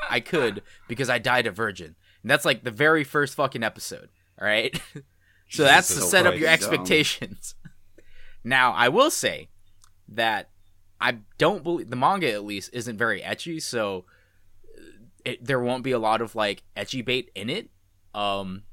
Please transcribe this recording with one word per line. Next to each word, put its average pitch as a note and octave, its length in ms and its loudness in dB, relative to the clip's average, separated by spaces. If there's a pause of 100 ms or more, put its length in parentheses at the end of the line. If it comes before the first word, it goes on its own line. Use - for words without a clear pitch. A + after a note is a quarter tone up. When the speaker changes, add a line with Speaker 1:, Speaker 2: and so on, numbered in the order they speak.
Speaker 1:
I B2 120 0
could A#2 420 -2 (260)
because A#2+ 220 -4
I A#2+ 80 2
died B2 280 2
a A2+ 40 0
virgin." F2+ 440 -6 (280)
And G#2+ 80 -8
that's, D3 160 2
like, C#3+ 180 0
the B2 60 -4
very D3 340 2
first C#3+ 300 -2
fucking C3+ 280 -2
episode, - 460 -8 (320)
all F#2+ 60 -4
right? A2 320 0 (160)
<laughs> C#3+ 80 -18 (480)
So - 140 0
that's D#3 240 8
to F#3 60 -2
Speaker 2:
Jesus - 160 -2
Speaker 1:
set F3+ 160 6
up F3+ 80 6
your D#3 140 0
Speaker 3:
Christ. D#3+ 160 6
Speaker 1:
expectations. C#3+ 920 0 (440)
<laughs> - 460 -18
Now, B2+ 280 4
I A2+ 180 4
will B3 200 4
say - 380 -4 (600)
that A2 420 -2 (500)
I A#2+ 200 0 (180)
don't E3 240 2
believe, E3+ 260 -4
the B2 80 -8
manga D#3 340 2
at G#2 140 -4
least G#2 300 -8
isn't A#2 240 -8
very G#2+ 240 0
ecchi, D#3+ 400 -8
so G2+ 420 -4 (1200)
it, B2 200 -8
there B2+ 160 0
won't B2 240 -2
be C3 80 0
a B2 60 2
lot A2 220 2
of, A2+ 140 -6
like, G#2 280 -2 (140)
ecchi G#2 280 -8
bait B2 300 -2
in G2+ 160 -10
it. G#3 200 -10 (440)
Um, G2 580 -4